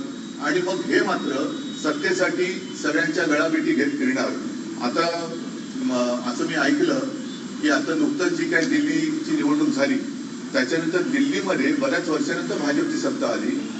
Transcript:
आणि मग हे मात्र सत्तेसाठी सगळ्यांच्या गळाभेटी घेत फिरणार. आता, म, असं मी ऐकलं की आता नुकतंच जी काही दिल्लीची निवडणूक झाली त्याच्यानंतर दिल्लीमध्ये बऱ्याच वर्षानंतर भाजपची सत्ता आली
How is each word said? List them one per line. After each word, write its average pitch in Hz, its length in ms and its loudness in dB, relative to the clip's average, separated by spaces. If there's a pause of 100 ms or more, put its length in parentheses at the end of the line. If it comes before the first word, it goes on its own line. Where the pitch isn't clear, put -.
(420)
आणि 185 180 2
मग 180 140 0
हे - 260 2
मात्र 151 580 0 (240)
सत्तेसाठी 170 1000 0
सगळ्यांच्या 160 420 0
गळाभेटी 156 480 2
घेत 139 180 2
फिरणार. - 400 0 (520)
आता, 165 520 0 (420)
म, 127 160 0 (400)
असं - 140 -2
मी - 80 -2
ऐकलं - 440 4 (640)
की 151 80 4
आता 160 240 2
नुकतंच 151 380 2
जी - 180 0
काही 165 160 2
दिल्लीची - 680 2
निवडणूक 147 320 2
झाली 127 280 2 (560)
त्याच्यानंतर 160 500 2
दिल्लीमध्ये 147 680 2
बऱ्याच 160 360 0
वर्षानंतर 156 480 0
भाजपची 147 420 0
सत्ता 123 280 -2
आली 123 540 -2